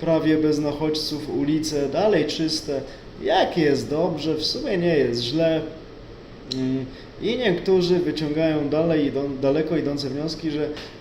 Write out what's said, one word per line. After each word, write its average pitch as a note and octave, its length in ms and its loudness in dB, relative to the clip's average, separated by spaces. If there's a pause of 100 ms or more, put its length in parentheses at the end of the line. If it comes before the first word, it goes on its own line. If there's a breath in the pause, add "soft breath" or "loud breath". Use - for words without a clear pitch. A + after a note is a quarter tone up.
prawie D#3 360 4
bez D3+ 220 4
nachodźców D3+ 720 -2 (100)
ulice, C#3+ 500 0
dalej F3 360 4
czyste, D3+ 560 -2 (420 loud breath)
jak F3 340 2
jest C#3 320 2
dobrze, D#3 460 0
w - 100 -4
sumie - 320 -2
nie E3+ 200 2
jest A#2+ 240 2
źle”. D#3+ 400 2 (960)
Mm, C3 300 0 (360 loud breath)
i A3+ 160 -2
niektórzy F3+ 640 2
wyciągają D3+ 680 0
dalej D#3 360 2
idą-, C#3 360 -2
daleko D#3 360 2
idące C#3 320 -2
wnioski, D#3 420 -4
że D3 180 -2 (320 loud breath)